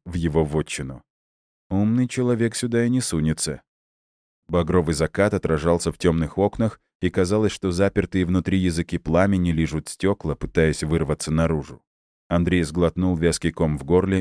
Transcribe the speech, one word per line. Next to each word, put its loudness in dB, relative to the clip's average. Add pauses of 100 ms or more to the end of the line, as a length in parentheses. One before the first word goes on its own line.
в -10
его 0
вотчину. -6 (680)
Умный 2
человек 0
сюда 0
и 0
не 2
сунется. -4 (840)
Багровый 2
закат 0
отражался 0
в -8
тёмных 0
окнах, 0 (220)
и 0
казалось, 0
что -4
запертые 0
внутри 0
языки 0
пламени 2
лижут -2
стёкла, -2
пытаясь 0
вырваться -2
наружу. -2 (460)
Андрей 2
сглотнул 0
вязкий 0
ком 0
в -12
горле 2